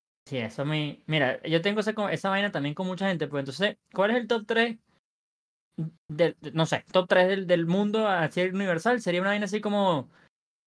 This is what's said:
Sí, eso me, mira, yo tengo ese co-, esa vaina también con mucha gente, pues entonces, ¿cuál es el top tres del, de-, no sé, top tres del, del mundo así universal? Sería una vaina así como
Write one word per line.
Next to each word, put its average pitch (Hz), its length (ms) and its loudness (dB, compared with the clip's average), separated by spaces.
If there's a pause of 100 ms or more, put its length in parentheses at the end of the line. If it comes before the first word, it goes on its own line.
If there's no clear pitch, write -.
(280)
Sí, 139 100 -6
eso 117 280 -4
me, 151 400 -4
mira, 147 360 0
yo 160 200 2
tengo 208 180 0
ese 214 140 -2
co-, 208 160 -2
esa 156 200 -2
vaina 196 220 0
también 147 220 -4
con 190 120 -6
mucha 185 220 -2
gente, 156 180 -2
pues 143 160 -4
entonces, 180 360 -4 (160)
¿cuál 202 160 2
es 240 80 2
el 233 80 -6
top 226 200 -2
tres 226 300 0 (1300)
del, 156 320 0
de-, 147 120 -12
no 160 140 0
sé, - 260 -2
top 180 160 4
tres 185 200 6
del, 196 180 -2
del 170 200 2
mundo 208 420 0
así 180 340 0
universal? 185 580 0
Sería 175 220 0
una 196 80 0
vaina 208 160 -2
así 208 160 -4
como 202 480 0 (560)